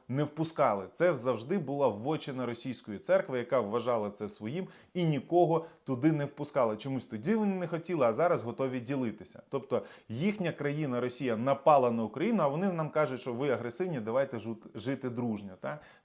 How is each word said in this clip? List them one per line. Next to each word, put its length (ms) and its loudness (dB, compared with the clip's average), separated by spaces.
не 160 0
впускали. 680 0
Це 240 4
завжди 420 -2
була 300 0
ввочина 580 -2
російської 540 -6
церкви, 380 2
яка 220 2
вважала 500 0
це 200 -8
своїм 380 -6
і 100 0
нікого 640 2
туди 280 2
не 140 0
впускала. 500 0
Чомусь 300 -6
тоді 300 -2
вони 200 0
не 120 -4
хотіли, 380 0
а 80 4
зараз 300 2
готові 360 -2
ділитися. 680 -4
Тобто 320 -2
їхня 420 0
країна, 500 -2
Росія, 360 0
напала 540 6
на 120 0
Україну, 400 0
а 40 6
вони 240 0
нам 180 -2
кажуть, 320 0
що 120 -4
ви 160 0
агресивні, 500 -2
давайте 380 0
жут-, 380 -8
жити 340 -4
дружньо. 420 -4
Та? 180 -6